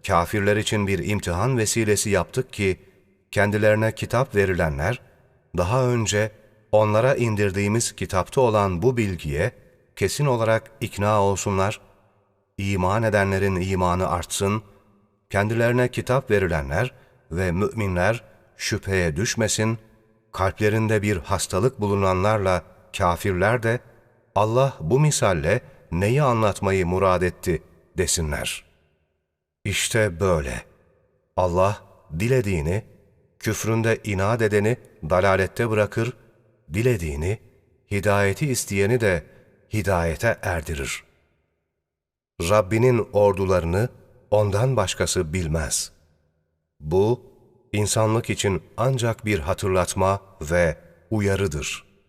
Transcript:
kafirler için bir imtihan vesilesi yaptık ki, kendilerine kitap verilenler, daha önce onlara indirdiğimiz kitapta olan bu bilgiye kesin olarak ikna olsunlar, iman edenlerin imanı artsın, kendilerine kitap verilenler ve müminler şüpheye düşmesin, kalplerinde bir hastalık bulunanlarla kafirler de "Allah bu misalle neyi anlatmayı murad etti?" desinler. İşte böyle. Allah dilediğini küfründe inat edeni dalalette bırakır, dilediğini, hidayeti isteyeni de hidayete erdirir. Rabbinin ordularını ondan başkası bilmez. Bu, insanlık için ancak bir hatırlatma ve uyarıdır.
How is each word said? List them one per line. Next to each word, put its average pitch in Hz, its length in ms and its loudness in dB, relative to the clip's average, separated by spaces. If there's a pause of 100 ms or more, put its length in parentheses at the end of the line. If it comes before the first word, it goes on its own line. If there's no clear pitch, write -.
kafirler 101 500 2
için 104 300 -2
bir 92 200 -2
imtihan 101 500 -2
vesilesi 107 520 0
yaptık 98 440 -2
ki, 95 260 0 (520)
kendilerine 107 640 2
kitap 117 400 -4
verilenler, 92 680 0 (560)
daha 113 300 0
önce 107 440 0 (400)
onlara 107 440 4
indirdiğimiz 101 800 0
kitapta 95 460 -2
olan 101 400 2
bu 123 160 2
bilgiye 92 540 -2 (440)
kesin - 300 -2
olarak 113 460 0 (100)
ikna 104 400 0
olsunlar, 98 600 0 (760)
iman 98 460 0
edenlerin 98 520 2
imanı 92 540 0
artsın, 98 540 -4 (640)
kendilerine 117 580 0
kitap 123 440 -2
verilenler 87 600 0 (400)
ve 90 200 -2
müminler 98 720 -2 (340)
şüpheye 92 580 -2
düşmesin, 110 640 -2 (540)
kalplerinde 107 720 0
bir 101 160 0
hastalık 98 640 -2
bulunanlarla 98 840 0 (340)
kafirler 95 680 0
de 113 160 0 (560)
"Allah 117 440 2
bu 117 200 0
misalle 104 640 2 (300)
neyi 104 320 0
anlatmayı 101 640 0
murad 92 360 2
etti?" 87 420 -2 (340)
desinler. 76 720 -4 (960)
İşte 101 560 0
böyle. 76 460 0 (720)
Allah 92 440 2 (380)
dilediğini 101 680 0 (540)
küfründe 113 640 0
inat 104 380 0
edeni 107 360 2 (320)
dalalette 95 600 2
bırakır, 110 440 0 (600)
dilediğini, 87 680 -2 (520)
hidayeti 101 560 0
isteyeni 110 540 0
de 95 240 0 (480)
hidayete 92 680 -2
erdirir. 80 640 -6 (1400)
Rabbinin 107 720 2
ordularını 95 760 2 (420)
ondan 104 440 2
başkası 90 580 -2
bilmez. 80 580 -4 (880)
Bu, 95 420 0 (520)
insanlık 110 560 0
için 98 340 -2 (140)
ancak 117 480 -2
bir 104 140 0
hatırlatma 92 840 0 (200)
ve 80 360 0 (320)
uyarıdır. 98 760 -2 (240)